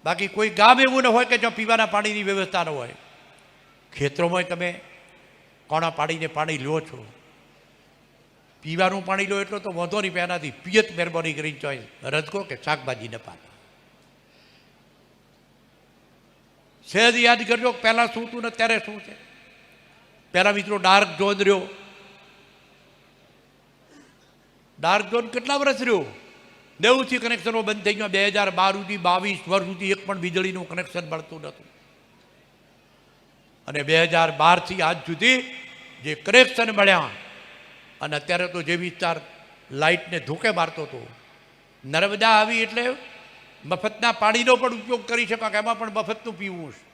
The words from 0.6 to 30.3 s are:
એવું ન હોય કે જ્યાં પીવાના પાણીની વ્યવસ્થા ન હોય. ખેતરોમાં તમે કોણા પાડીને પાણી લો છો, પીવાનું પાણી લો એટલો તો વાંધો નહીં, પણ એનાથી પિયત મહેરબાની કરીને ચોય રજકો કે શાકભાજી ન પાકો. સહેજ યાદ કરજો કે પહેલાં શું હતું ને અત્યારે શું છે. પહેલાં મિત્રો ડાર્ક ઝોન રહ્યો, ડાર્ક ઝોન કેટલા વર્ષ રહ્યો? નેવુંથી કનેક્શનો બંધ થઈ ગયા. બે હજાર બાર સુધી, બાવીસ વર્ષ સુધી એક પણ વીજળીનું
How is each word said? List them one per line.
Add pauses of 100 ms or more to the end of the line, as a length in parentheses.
એવું
ન
હોય
કે
જ્યાં
પીવાના
પાણીની
વ્યવસ્થા
ન
હોય. (960)
ખેતરોમાં
તમે (1000)
કોણા
પાડીને
પાણી
લો
છો, (1600)
પીવાનું
પાણી
લો
એટલો
તો
વાંધો
નહીં,
પણ
એનાથી
પિયત
મહેરબાની
કરીને
ચોય (260)
રજકો
કે
શાકભાજી
ન
પાકો. (3500)
સહેજ
યાદ
કરજો
કે
પહેલાં
શું
હતું
ને
અત્યારે
શું
છે. (1200)
પહેલાં
મિત્રો
ડાર્ક
ઝોન
રહ્યો, (3250)
ડાર્ક
ઝોન
કેટલા
વર્ષ
રહ્યો? (760)
નેવુંથી
કનેક્શનો
બંધ
થઈ
ગયા.
બે
હજાર
બાર
સુધી,
બાવીસ
વર્ષ
સુધી
એક
પણ
વીજળીનું